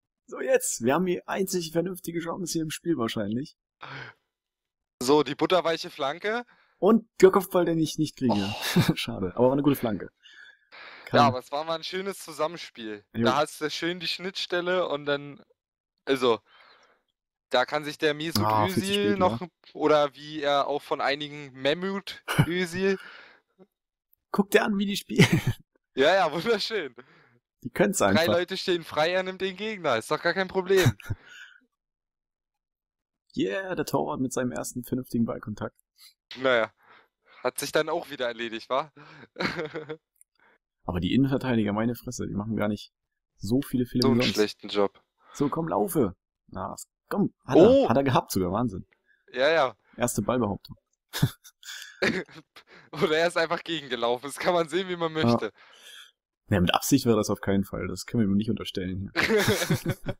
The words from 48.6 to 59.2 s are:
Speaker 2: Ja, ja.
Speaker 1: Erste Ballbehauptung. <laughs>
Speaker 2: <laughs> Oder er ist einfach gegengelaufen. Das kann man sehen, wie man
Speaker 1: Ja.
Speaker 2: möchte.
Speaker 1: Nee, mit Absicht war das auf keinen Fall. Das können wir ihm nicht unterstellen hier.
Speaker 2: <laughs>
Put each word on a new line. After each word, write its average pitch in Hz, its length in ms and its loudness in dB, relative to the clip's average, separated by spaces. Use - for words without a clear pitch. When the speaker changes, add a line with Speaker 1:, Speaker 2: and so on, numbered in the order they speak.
Speaker 2:
Ja, 127 180 2
ja. 143 260 2
Speaker 1:
Erste 117 240 -2
Ballbehauptung. 110 540 -2
<laughs> - 880 -6
Speaker 2:
<laughs> 185 240 0
Oder 156 260 2
er 165 80 4
ist 175 100 -4
einfach 165 280 0
gegengelaufen. 123 640 -2
Das - 80 -10
kann 185 160 2
man 165 160 2
sehen, 185 180 -2
wie 180 80 -4
man 165 200 -2
Speaker 1:
Ja. 156 80 2
Speaker 2:
möchte. 117 280 2
Speaker 1:
Nee, 101 120 4
mit 90 120 4
Absicht - 340 2
war 113 100 6
das 107 120 2
auf 101 120 -2
keinen 98 240 0
Fall. 101 240 -8
Das 95 180 -10
können 120 160 0
wir 101 80 2
ihm 98 60 2
nicht 110 140 0
unterstellen 92 600 -6
hier. - 0 -
Speaker 2:
<laughs> 185 1080 0